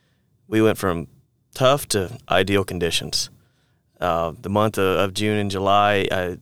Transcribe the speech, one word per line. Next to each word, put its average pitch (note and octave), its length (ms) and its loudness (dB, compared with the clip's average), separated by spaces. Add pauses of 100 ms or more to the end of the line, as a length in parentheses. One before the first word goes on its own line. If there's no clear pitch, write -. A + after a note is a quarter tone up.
(460)
we G#2+ 140 0
went G#2+ 180 2
from E2+ 280 -4 (480)
tough C3+ 340 2
to F#2+ 300 -2 (120)
ideal G2 340 2
conditions. E2 680 -4 (680)
Uh, E2 400 -2
the G2 100 -8
month G#2 280 2
of, F#2 200 2
of F#2+ 160 0
June G#2 240 -2
and G2+ 120 -2
July, G2 600 2
uh, F2+ 320 -4